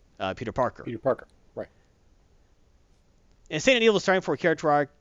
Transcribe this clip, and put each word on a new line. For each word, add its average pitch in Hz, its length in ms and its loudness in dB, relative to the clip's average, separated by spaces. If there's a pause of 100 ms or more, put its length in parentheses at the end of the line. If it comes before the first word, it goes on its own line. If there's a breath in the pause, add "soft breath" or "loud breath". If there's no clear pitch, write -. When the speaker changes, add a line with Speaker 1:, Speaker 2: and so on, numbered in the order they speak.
(200)
Speaker 1:
uh, 95 140 -4
Peter 110 180 -8
Parker. 120 320 -4
Speaker 2:
Peter 117 140 -10
Parker, - 280 -2 (280)
right. - 160 -12 (1800)
Speaker 1:
Insane 247 260 2
and 226 100 2
evil 208 160 4
starting 185 200 0
for 160 120 -4
a 135 40 -4
character 160 320 0
arc, 147 200 2 (120)